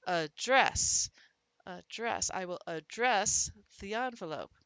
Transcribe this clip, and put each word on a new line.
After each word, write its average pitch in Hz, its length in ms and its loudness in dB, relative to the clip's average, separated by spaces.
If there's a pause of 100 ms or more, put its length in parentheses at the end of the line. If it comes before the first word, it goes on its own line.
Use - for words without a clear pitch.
address, - 1040 2 (560)
address. 190 640 -4
I 185 160 -4
will 175 200 -6
address 202 840 2 (300)
the 202 140 -8
envelope. 214 580 -6 (140)